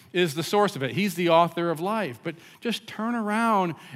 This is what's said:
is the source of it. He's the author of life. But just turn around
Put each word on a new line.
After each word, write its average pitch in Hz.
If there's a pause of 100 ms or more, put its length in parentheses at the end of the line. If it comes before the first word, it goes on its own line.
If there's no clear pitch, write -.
(140)
is 175
the 160
source 208
of 135
it. 135
He's 190
the 175
author 170
of 151
life. 180
But 160 (240)
just -
turn 226
around 208 (220)